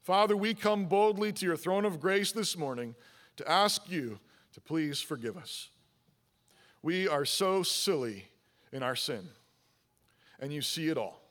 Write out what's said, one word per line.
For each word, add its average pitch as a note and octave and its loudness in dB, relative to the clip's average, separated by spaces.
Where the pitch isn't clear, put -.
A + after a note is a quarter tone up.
Father, G3+ 4
we G#3+ 0
come G#3 2
boldly G3+ 4
to F#3+ -4
your E3 2
throne F#3+ 0
of F3+ 0
grace F#3+ 2
this G#3+ -2
morning B2 -6
to - -8
ask G3 2
you B2 -4
to - -20
please D3+ -4
forgive A#2 -6
us. - -12
We F#3 0
are C#3+ 2
so F#3+ 2
silly B2+ 0
in C3+ -6
our B2+ 0
sin, A2+ -6
and C#3 -8
you D3 -6
see D#3+ -2
it D3+ 0
all. G2 -6